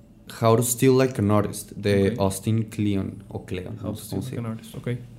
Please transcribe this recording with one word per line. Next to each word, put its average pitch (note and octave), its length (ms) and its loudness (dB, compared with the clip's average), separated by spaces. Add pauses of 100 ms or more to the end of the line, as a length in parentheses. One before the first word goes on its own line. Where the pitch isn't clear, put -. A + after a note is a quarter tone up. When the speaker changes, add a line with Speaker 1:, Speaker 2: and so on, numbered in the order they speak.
(420)
Speaker 1:
How A2+ 160 6
to B2 60 2
Steal C3 340 4
Like C3 240 2
an G2+ 100 4
Artist, G#2 420 0
de G2+ 400 2
Speaker 2:
Ok. - 60 -4
Speaker 1:
Austin A2 440 0
Kleon, G2+ 680 -2
o - 160 -10
Kleon, F#2 340 -8
Speaker 2:
How G#2+ 40 -10
Speaker 1:
no - 80 -6
Speaker 2:
to - 60 -8
Speaker 1:
sé - 120 -14
cómo - 120 -4
Speaker 2:
Steal - 20 -8
Speaker 1:
se - 80 -8
Speaker 2:
Like B2+ 80 -8
an A#2 40 -6
Speaker 1:
llama. A2+ 120 -6
Speaker 2:
Artist, - 200 -16
ok. - 140 -8 (300)